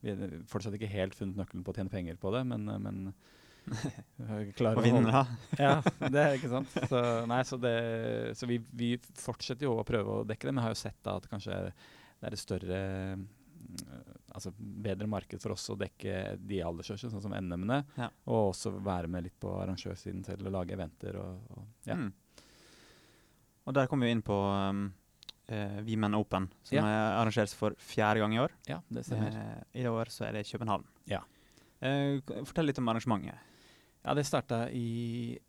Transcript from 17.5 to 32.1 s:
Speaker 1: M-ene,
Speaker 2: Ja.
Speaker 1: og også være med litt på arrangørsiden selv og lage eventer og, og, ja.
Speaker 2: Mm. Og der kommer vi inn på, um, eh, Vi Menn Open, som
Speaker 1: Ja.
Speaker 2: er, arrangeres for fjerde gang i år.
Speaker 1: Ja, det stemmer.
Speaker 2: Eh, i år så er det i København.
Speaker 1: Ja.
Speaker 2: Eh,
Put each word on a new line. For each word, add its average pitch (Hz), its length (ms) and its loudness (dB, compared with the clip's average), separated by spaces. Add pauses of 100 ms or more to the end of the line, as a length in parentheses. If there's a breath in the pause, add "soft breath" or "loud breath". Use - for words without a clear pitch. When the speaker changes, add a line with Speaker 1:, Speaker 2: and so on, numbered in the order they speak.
Speaker 1:
M-ene, 113 320 0 (120)
Speaker 2:
Ja. 120 120 -4 (180)
Speaker 1:
og 107 280 4
også - 180 -4 (100)
være 90 260 0
med 90 160 -2
litt 90 160 -12
på 95 200 -4
arrangørsiden 92 640 -6
selv 95 220 -8
og 95 60 -2
lage 92 240 -2
eventer 95 400 -8
og, 95 280 -10 (120)
og, 101 80 -14 (220)
ja. 110 100 -2
Speaker 2:
Mm. 101 160 -4 (1500 loud breath)
Og 135 100 0
der 135 100 6
kommer 123 220 4
vi 117 80 4
inn 110 80 2
på, 104 100 2
um, 98 520 2 (600)
eh, 101 360 -4
Vi 110 140 -2
Menn 104 200 4
Open, 95 320 2 (140)
som - 160 2
Speaker 1:
Ja. 107 80 4
Speaker 2:
er, 107 340 4
arrangeres 110 340 4
for 107 220 0
fjerde 107 420 4
gang 107 160 4
i 113 40 4
år. 135 120 4 (160)
Speaker 1:
Ja, 156 140 -6 (100)
det 120 140 -4
stemmer. 110 320 -2 (380)
Speaker 2:
Eh, 123 80 -4
i - 40 -2
år 113 240 0
så - 160 -6
er 107 60 -4
det 104 140 -4
i - 40 -12
København. 110 340 0 (220)
Speaker 1:
Ja. 98 140 -2 (600 soft breath)
Speaker 2:
Eh, 139 400 2